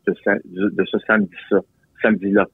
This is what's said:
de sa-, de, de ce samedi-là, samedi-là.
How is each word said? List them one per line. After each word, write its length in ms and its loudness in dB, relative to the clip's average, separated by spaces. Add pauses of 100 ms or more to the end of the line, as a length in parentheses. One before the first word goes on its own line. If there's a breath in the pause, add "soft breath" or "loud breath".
de 80 0 (100)
sa-, 100 2 (100)
de, 260 -4
de 140 0
ce 220 -4
samedi-là, 540 0 (420)
samedi-là. 520 2